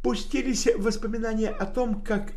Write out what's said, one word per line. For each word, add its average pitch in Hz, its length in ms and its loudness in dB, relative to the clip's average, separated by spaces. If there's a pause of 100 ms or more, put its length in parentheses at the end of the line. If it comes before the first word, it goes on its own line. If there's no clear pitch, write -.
пустились 247 640 0
в 220 160 2
воспоминания 220 680 0
о 196 160 -2
том, 220 380 0
как 202 340 -2